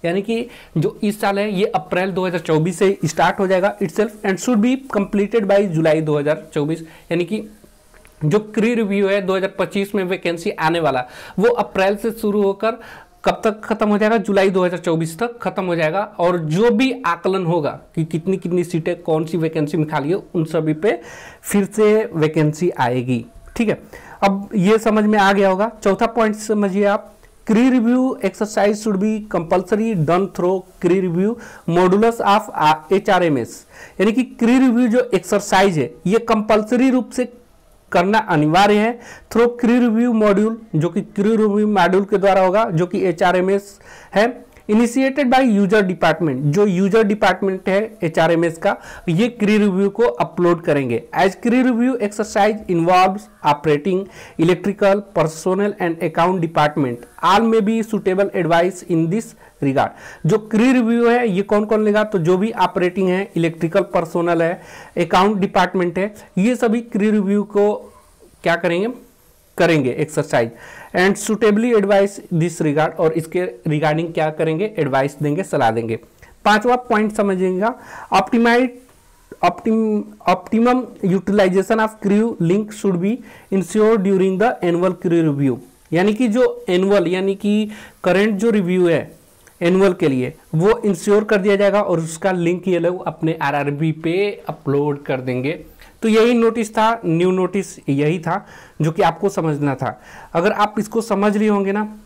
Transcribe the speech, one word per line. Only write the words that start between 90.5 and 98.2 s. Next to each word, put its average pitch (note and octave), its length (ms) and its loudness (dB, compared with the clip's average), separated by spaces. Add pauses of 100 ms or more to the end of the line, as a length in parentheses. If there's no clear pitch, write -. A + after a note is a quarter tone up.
वो G3+ 220 4 (100)
इंश्योर G#3 380 2
कर G#3+ 140 0
दिया G3 180 2
जाएगा G3+ 260 2
और F3 180 0
उसका E3 320 -4
लिंक F3 360 -2
ये F3 100 2
लोग F3+ 280 -2
अपने D#3+ 360 -4
आरआरबी C#3+ 520 -2
पे E3 200 -4 (340)
अपलोड C#3+ 560 -2
कर C3 160 -4
देंगे। B2+ 320 -4 (500)
तो A3+ 60 0
यही A3+ 260 4
नोटिस A3+ 360 0
था, A3+ 340 0
न्यू F3 260 2
नोटिस F#3 440 -2 (140)
यही D3 300 0
था E3+ 280 -6 (360)